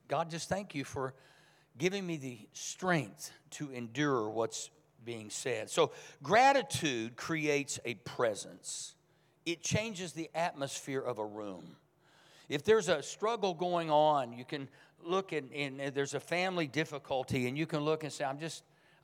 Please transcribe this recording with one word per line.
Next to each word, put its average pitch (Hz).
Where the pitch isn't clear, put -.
"God, 160
just 160
thank 190
you 135
for 131
giving 185
me 165
the 127
strength -
to 143
endure 123
what's 110
being 110
said." 107
So 151
gratitude 160
creates 147
a 120
presence. 95
It 170
changes 196
the 160
atmosphere 143
of 120
a 107
room. 104
If 143
there's 208
a 151
struggle 202
going 170
on, 147
you 123
can 139
look 190
and, 135
and, 139
and 139
there's 139
a 135
family 175
difficulty, 135
and 131
you 156
can 151
look 156
and 135
say, 147
"I'm 139
just, 156